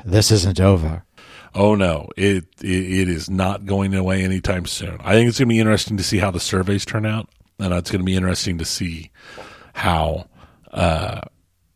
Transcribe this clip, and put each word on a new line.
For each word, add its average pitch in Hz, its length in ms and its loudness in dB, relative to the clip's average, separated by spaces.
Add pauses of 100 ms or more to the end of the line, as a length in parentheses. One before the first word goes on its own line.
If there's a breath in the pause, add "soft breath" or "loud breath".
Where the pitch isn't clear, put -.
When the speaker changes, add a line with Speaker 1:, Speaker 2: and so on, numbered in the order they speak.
Speaker 1:
this 101 260 4
isn't 92 300 2
over. 85 440 4 (520 loud breath)
Speaker 2:
Oh, 104 180 4
no. 85 420 0
It, 95 280 2 (180)
it, 92 380 0
it 92 80 2
is 85 200 -4
not 98 380 -2
going 98 260 0
away 95 300 0
anytime 92 440 -2
soon. 85 340 -10
I 95 140 0
think 117 140 6
it's 113 120 0
gonna 123 80 2
be 113 100 4
interesting 107 380 2
to 95 80 -2
see 104 140 -2
how 98 120 0
the 87 80 -4
surveys 95 460 -2
turn 110 200 -4
out, 110 240 -6 (300)
and 92 160 -2
it's 87 160 -4
gonna 92 140 0
be 95 100 0
interesting 92 440 -2
to 80 60 -6
see 82 460 -8 (640 loud breath)
how, 80 560 -2 (420 soft breath)
uh, 87 520 -2 (540)